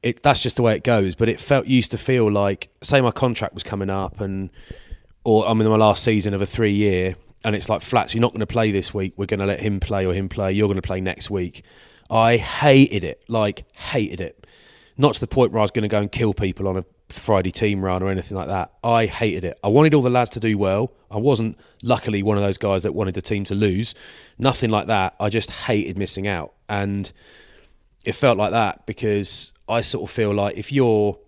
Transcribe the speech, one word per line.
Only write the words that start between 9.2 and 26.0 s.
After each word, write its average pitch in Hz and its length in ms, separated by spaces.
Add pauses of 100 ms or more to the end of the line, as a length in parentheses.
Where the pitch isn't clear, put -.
gonna 98 200
let 98 140
him 101 200
play 95 260
or 90 80
him 95 140
play. 95 260
You're 104 140
gonna 95 140
play 95 200
next - 280
week." 90 340 (460)
I 113 280
hated 135 680
it, 78 240
like, 107 380 (100)
hated 95 460
it. - 260 (500)
Not 131 180
to - 40
the - 80
point 123 240
where 113 80
I 107 40
was 101 80
gonna 107 180
go 107 100
and 104 120
kill 110 220
people 95 340
on 92 100
a 90 80 (240)
Friday 92 420
team 101 340
run 92 160
or 95 80
anything 95 280
like 80 100
that. 92 240 (120)
I 117 220
hated 95 400
it. - 180
I 98 40
wanted 147 260
all 147 80
the 123 80
lads 123 220
to - 80
do 107 180
well. 101 340 (200)
I 107 60
wasn't, 117 400 (260)
luckily, 107 400
one 104 140
of 101 60
those 98 140
guys 98 260
that 90 100
wanted 95 200
the 92 80
team 101 240
to 101 100
lose. 104 380 (460)
Nothing 131 320
like 107 160
that. 98 320
I 104 100
just 107 220
hated 98 460
missing 98 300